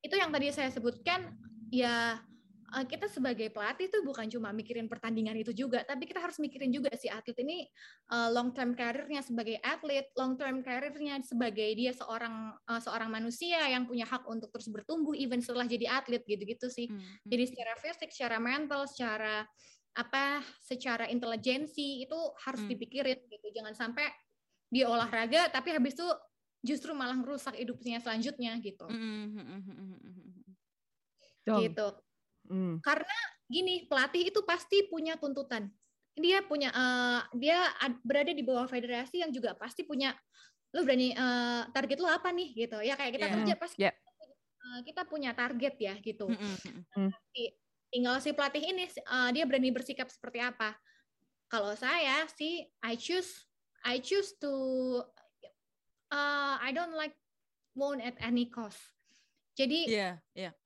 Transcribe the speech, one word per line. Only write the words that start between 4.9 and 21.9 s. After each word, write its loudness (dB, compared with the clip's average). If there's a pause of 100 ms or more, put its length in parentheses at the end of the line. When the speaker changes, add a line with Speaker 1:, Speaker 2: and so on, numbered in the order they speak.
Speaker 1:
pertandingan -2
itu -2
juga, 0
tapi -4
kita -6
harus -4
mikirin 0
juga 0
si -6
atlet -6
ini, -2 (480)
eh, 4
long 2
term 0
karirnya -2
sebagai -4
atlet, 0
long 2
term -2
karirnya -4
sebagai 0
dia 0
seorang, -6 (160)
eh, -2
seorang -4
manusia 0
yang 2
punya -2
hak -4
untuk -6
terus -10
bertumbuh 0
even 0
setelah -2
jadi 0
atlet 0
gitu-gitu 0
sih. -4
Speaker 2:
Hmm, -8
hmm. -16
Speaker 1:
Jadi 6
secara -4
fisik, -6
secara 0
mental, 0
secara -2 (480)
apa, 0 (180)
secara -2
intelijensi -2